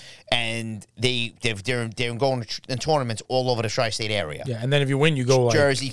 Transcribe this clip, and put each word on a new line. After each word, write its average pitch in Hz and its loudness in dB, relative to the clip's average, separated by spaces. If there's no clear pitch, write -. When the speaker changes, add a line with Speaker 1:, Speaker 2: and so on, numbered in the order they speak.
Speaker 1:
And 113 -2
they, 120 0
they've, 104 -2
they're, 120 -2
they're 120 -4
going 127 0
to 117 -8
tr-, - -8
in 127 -4
tournaments 123 0
all 127 2
over 113 0
the 110 -2
tri-state 113 -2
area. 76 -4
Speaker 2:
Yeah, 117 -6
and 131 0
then 143 4
if 135 0
you 139 0
win, 151 4
you 127 -2
go, 127 4
like, 117 4
Speaker 1:
Jersey, 135 2